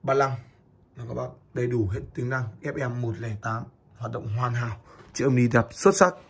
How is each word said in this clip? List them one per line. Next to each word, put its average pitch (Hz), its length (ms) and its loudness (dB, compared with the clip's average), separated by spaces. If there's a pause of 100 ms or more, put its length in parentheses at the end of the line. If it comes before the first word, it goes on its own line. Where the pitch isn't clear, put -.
Ba 135 100 0
lăm 135 180 2 (640)
các 117 160 -12
bác, 127 140 -6 (260)
đầy 123 140 0
đủ 117 200 0
hết 98 120 -4 (140)
tính 123 160 -4
năng, 127 180 -2 (140)
F 143 280 -4
M 123 120 -6
một 117 180 -4
lẻ 110 220 -6
tám, 113 220 -4 (340)
hoạt 113 140 -8
động 110 160 -8
hoàn 120 260 -2
hảo. 120 240 -4 (360)
Chiếc - 120 -2
âm 135 100 4
ly 123 120 6
đẹp 113 240 4
xuất 196 240 4
sắc. 180 180 6 (160)